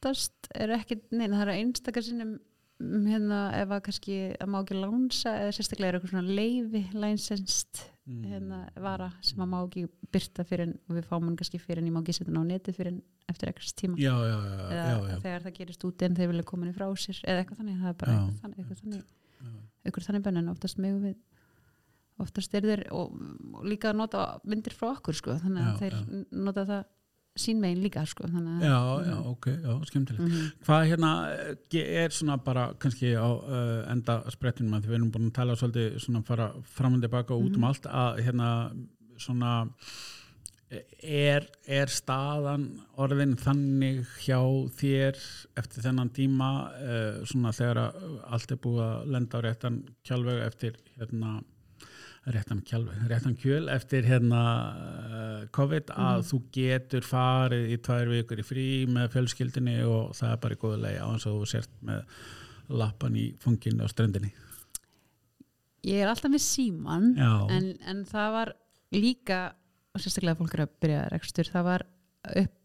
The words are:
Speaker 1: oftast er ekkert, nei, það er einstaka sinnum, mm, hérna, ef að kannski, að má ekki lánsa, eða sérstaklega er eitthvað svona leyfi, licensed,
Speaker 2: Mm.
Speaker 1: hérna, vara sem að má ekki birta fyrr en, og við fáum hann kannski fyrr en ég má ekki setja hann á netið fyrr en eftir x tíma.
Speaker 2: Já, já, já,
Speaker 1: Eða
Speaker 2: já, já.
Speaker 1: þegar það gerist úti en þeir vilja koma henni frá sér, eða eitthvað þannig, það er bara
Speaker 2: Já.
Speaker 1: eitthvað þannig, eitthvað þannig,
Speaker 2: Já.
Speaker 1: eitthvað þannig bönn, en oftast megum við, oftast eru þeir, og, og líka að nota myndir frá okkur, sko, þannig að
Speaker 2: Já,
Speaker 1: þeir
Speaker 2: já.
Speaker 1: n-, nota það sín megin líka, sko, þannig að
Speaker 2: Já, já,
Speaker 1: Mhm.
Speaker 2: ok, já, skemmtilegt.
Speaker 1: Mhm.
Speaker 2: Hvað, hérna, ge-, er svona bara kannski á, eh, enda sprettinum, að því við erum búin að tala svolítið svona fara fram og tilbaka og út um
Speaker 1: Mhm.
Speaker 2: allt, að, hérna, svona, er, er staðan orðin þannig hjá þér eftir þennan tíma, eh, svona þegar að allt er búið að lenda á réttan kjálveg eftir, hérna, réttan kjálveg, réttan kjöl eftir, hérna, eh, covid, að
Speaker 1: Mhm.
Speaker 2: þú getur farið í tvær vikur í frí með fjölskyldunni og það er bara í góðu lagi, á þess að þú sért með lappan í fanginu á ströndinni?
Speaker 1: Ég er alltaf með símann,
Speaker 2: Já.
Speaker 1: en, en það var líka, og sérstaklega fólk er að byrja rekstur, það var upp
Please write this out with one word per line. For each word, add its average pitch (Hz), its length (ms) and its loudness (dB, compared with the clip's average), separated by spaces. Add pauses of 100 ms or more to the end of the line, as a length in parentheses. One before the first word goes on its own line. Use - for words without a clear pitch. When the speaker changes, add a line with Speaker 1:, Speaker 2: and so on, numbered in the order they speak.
Speaker 1:
oftast - 300 -2 (240)
er 214 160 -2
ekkert, 220 400 -4
nei, 233 160 0
það 202 160 2
er 202 160 0
einstaka 240 440 -2
sinnum, 226 360 -6 (420)
mm, 202 260 2
hérna, 208 480 2
ef 202 140 -2
að 202 140 -2
kannski, 196 560 -6
að - 100 -6
má 196 160 0
ekki 190 140 -4
lánsa, 233 540 0 (100)
eða 208 120 -2
sérstaklega 196 340 -2
er 180 100 0
eitthvað 180 120 -6
svona 185 280 0
leyfi, 220 440 0 (120)
licensed, 208 880 -2 (240)
Speaker 2:
Mm. 120 160 -8
Speaker 1:
hérna, 185 520 -8
vara 185 440 -6
sem - 180 -2
að 185 100 0
má 180 200 0
ekki 180 200 -4 (240)
birta - 320 0
fyrr 175 160 -2
en, 170 180 -2 (100)
og 170 80 -2
við 170 80 -2
fáum 170 200 -2
hann 170 120 0
kannski 175 240 -6
fyrr 170 180 -4
en 165 80 0
ég 165 60 0
má 165 80 0
ekki 165 140 -2
setja 165 180 -4
hann 160 140 2
á - 0 -
netið 185 300 -2
fyrr 180 100 -4
en 180 160 -6 (260)
eftir - 200 -4
x - 240 -8
tíma. 180 260 -2
Speaker 2:
Já, 135 160 4
já, 113 240 2
já, 98 320 -4
Speaker 1:
Eða 170 160 -2
Speaker 2:
já, 107 240 2
já. 92 100 -2
Speaker 1:
þegar 175 220 -6
það 175 160 -10
gerist 180 260 -12
úti 180 180 -2
en 180 120 4
þeir 175 140 2
vilja 170 160 0
koma 175 220 -6
henni 175 120 -4
frá 196 80 -4 (100)
sér, - 280 -8
eða 185 200 2
eitthvað 196 140 -14
þannig, 202 220 -4
það 185 80 0
er 175 60 -2
bara 170 180 0
Speaker 2:
Já. 110 60 6
Speaker 1:
eitthvað 101 220 0
þannig, 202 180 -14
eitthvað 185 220 -10
þannig, 208 220 -10 (400)
Speaker 2:
Já. 123 60 -12 (360)
Speaker 1:
eitthvað 180 220 -6
þannig 202 160 0
bönn, 196 160 0
en 170 100 0
oftast 180 300 -6
megum 196 240 0
við, 196 140 -2 (1000)
oftast - 360 -6
eru 202 140 2
þeir, 208 240 0
og, 170 200 -4 (420)
og - 100 -12
líka 208 280 0
að 214 40 0
nota 214 500 -2
myndir 214 260 -4
frá 240 240 -2
okkur, - 180 -4
sko, - 240 -4
þannig 180 240 0
að 113 120 4
Speaker 2:
Já, 104 40 -4
Speaker 1:
þeir 107 140 -2
Speaker 2:
já. 110 160 -2
Speaker 1:
n-, 196 180 -8 (180)
nota 196 200 0
það 196 200 -2 (540)
sín 220 220 2
megin 180 240 2
líka, 185 200 0
sko, - 220 -8
þannig 170 320 -2
að 170 40 2
Speaker 2:
Já, 139 160 6 (280)
já, 175 80 0
Speaker 1:
Mhm. 104 160 -2
Speaker 2:
ok, - 160 -4 (160)
já, 135 240 0
skemmtilegt. 135 320 0
Speaker 1:
Mhm. 165 340 0 (120)
Speaker 2:
Hvað, 156 240 6
hérna, 160 680 0 (140)
ge-, 160 240 0
er 165 140 2
svona 147 340 0
bara 123 320 0
kannski 123 400 0
á, 113 140 4 (180)
eh, 120 460 -2
enda 117 360 0
sprettinum, 117 460 0
að 104 80 0
því 107 60 -2
við 117 100 0
erum 117 140 4
búin 113 180 0
að - 40 -10
tala 123 200 2
svolítið 117 460 0
svona 117 240 -2
fara 113 280 -2 (120)
fram 127 300 2
og 127 80 4
tilbaka 117 280 0
og 120 140 2
út 190 100 2
um 160 60 4
Speaker 1:
Mhm. 117 40 6
Speaker 2:
allt, 135 180 2
að, 120 420 0
hérna, 117 480 2 (440)
svona, 120 540 0 (1300)
er, 147 440 4 (200)
er 139 200 2
staðan 143 800 -2 (320)
orðin 139 420 4
þannig 135 640 2 (160)
hjá 127 220 2 (360)
þér 135 440 2 (360)
eftir - 300 -8
þennan 127 260 2
tíma, 135 360 4 (260)
eh, 117 500 -2
svona 120 300 2
þegar 120 320 2
að 160 400 -8
allt 120 260 -4
er 123 40 -2
búið 120 260 0
að 113 260 -2
lenda 123 300 0
á 117 80 -2
réttan 120 320 -2 (260)
kjálveg 123 420 0
eftir, 113 300 -6 (220)
hérna, 113 400 -4 (880)
réttan 107 340 -2
kjálveg, 110 480 -2
réttan 117 300 2
kjöl 143 340 0
eftir, 131 320 2
hérna, 120 380 6 (1000)
eh, 101 40 -12
covid, 143 400 0
að 123 340 2
Speaker 1:
Mhm. 117 80 -2
Speaker 2:
þú 127 140 0 (100)
getur 127 480 0
farið 127 720 2
í 120 60 0
tvær 120 300 0
vikur 117 300 0
í - 60 -4
frí 131 420 -2
með 123 260 2
fjölskyldunni 123 720 0
og 113 260 2
það 117 200 0
er 117 40 0
bara 117 180 -2
í - 40 -14
góðu 107 240 -2
lagi, 101 180 -2
á 104 140 -4
þess 110 120 -2
að 107 140 0
þú 104 60 -2
sért - 240 -2 (120)
með 52 220 -4 (640)
lappan 113 480 0
í 110 220 -2
fanginu 113 420 2
á 107 80 0
ströndinni? 101 440 0 (1500)
Speaker 1:
Ég 196 180 2
er 196 60 4
alltaf 240 220 0
með 285 140 4
símann, 196 720 4
Speaker 2:
Já. 110 340 6
Speaker 1:
en, 185 360 2
en 190 180 -6
það 214 280 -2
var 220 200 -2 (400)
líka, 208 600 2 (400)
og 196 80 -4
sérstaklega 175 340 2
fólk 165 180 0
er 151 120 2
að - 160 -8
byrja 151 280 4
rekstur, - 380 -2
það 180 160 2
var 180 180 2 (420)
upp - 280 2 (120)